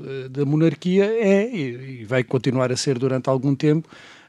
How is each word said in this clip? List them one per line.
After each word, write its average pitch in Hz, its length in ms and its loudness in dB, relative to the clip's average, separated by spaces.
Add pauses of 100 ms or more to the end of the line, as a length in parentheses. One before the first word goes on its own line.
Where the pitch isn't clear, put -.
ah, 135 280 -12
da 135 160 -4
monarquia 165 600 2
é, 208 440 2
e, 135 520 -8
e 113 40 -14
vai 123 200 0
continuar 127 480 0
a 120 40 -2
ser 131 220 -2
durante 127 300 -2
algum 135 260 2
tempo, 151 340 0 (400)